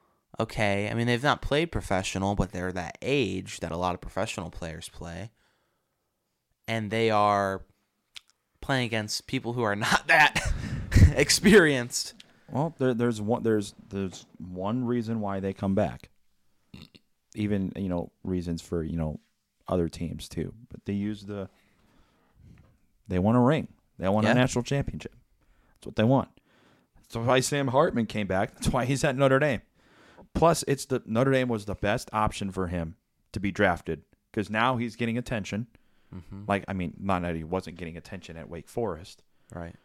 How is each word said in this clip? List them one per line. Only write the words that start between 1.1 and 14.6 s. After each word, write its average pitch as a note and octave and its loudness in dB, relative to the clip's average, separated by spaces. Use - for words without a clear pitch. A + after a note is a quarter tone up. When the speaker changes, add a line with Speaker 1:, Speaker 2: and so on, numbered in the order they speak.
Speaker 1:
not C3+ 2
played D#3 0
professional, F#2+ -2
but G2 -2
they're F2+ -6
that F2 -8
age G2+ -2
that E2+ -6
a E2 -6
lot F2+ -2
of - -12
professional - -6
players E2 -12
play. F2 -14
And A2 -4
they A2+ 2
are G2+ 2
playing B2+ -2
against G#2+ -4
people A#2+ -4
who B2 -2
are G2+ 2
not - 0
<laughs> - -20
that D#3 6
experienced. D3 6
Speaker 2:
Well, D3 -2
there, B2+ 4
there's A#2 0
one, A2 0
there's, G#2+ 2
there's F#2+ -6
one F#2+ -4